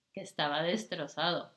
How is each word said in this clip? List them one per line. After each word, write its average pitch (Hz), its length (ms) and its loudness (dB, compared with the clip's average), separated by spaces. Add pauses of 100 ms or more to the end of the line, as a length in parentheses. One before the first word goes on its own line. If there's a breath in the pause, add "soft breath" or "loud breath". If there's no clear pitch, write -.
(120)
que 196 100 -8
estaba 151 400 0
destrozado, 170 960 0